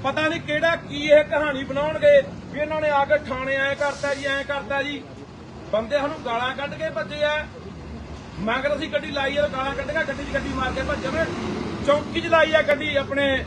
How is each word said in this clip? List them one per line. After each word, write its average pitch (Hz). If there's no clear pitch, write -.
ਪਤਾ 302
ਨਹੀਂ 339
ਕਿਹੜਾ 320
ਕੀ 285
ਇਹ 302
ਕਹਾਣੀ 294
ਬਣਾਉਣਗੇ 294
ਵੀ 285
ਇਹਨਾਂ 311
ਨੇ 302
ਆ 277
ਕੇ 285
ਥਾਣੇ 262
ਐਂ 277
ਕਰਤਾ 285
ਜੀ, 277
ਐਂ 277
ਕਰਤਾ 277
ਜੀ। 277
ਬੰਦੇ 226
ਸਾਨੂੰ 294
ਗਾਲਾਂ 240
ਕੱਢ 277
ਕੇ 311
ਭੱਜੇ 302
ਆ। 302
ਮਗਰ 262
ਅਸੀਂ 302
ਗੱਡੀ 302
ਲਾਈ 277
ਆ, 294
ਗਾਲਾਂ 269
ਕੱਢ 277
ਕੇ 294
ਗੱਡੀ -
'ਚ -
ਗੱਡੀ 277
ਮਾਰ 262
ਕੇ 262
ਭੱਜੇ। 277
ਮੈਂ 220
ਚੌਂਕੀ 294
'ਚ 339
ਲਾਈ 320
ਆ 311
ਗੱਡੀ 294
ਆਪਣੇ 269